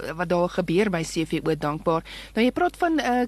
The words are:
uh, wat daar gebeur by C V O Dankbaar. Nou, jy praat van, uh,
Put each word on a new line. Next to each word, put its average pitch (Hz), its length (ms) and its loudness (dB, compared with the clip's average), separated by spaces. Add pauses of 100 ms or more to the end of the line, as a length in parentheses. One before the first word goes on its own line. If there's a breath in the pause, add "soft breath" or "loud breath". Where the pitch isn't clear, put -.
uh, 135 80 -8
wat 170 180 -4
daar 175 200 2
gebeur 185 400 2
by 170 140 0
C 160 240 -2
V 160 160 -2
O 160 120 2
Dankbaar. 156 480 0 (300 loud breath)
Nou, 226 120 4
jy 247 60 4
praat 349 260 0
van, 330 220 2
uh, 247 280 2